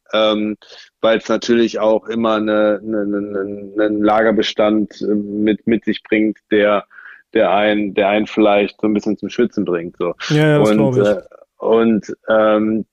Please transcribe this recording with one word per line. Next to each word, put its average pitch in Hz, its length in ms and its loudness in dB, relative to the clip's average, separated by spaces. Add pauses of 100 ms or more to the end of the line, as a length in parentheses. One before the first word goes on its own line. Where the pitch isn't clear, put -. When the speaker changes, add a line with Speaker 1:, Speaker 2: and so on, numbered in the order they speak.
(120)
Speaker 1:
ähm, 107 440 0 (440)
weil 113 180 2
es - 100 -8
natürlich 113 520 0
auch 107 260 0
immer 113 300 -2
eine, 107 440 0
eine, 110 200 -6
eine, 101 840 -4
einen 104 200 -2
Lagerbestand, 107 960 0
äh, 98 120 -2
mit, 104 520 -2
mit 113 180 0
sich - 200 -6
bringt, 107 340 -2 (140)
der, 104 320 2 (500)
der 104 160 2
einen, 104 440 0
der 101 140 2
einen 104 200 0
vielleicht 104 520 2
so 110 60 -2
ein 107 80 0
bisschen 104 240 -2
zum 98 120 -10
Schwitzen 107 340 -2
bringt. 85 320 -6
So. 87 180 -4 (140)
Speaker 2:
Ja, 151 180 2
ja, 151 140 4
das 107 100 4
Speaker 1:
Und, 107 60 2
Speaker 2:
glaub 123 200 2
ich. 104 120 2
Speaker 1:
äh, 98 140 -2 (340)
und, 113 600 0 (120)
ähm, 107 640 2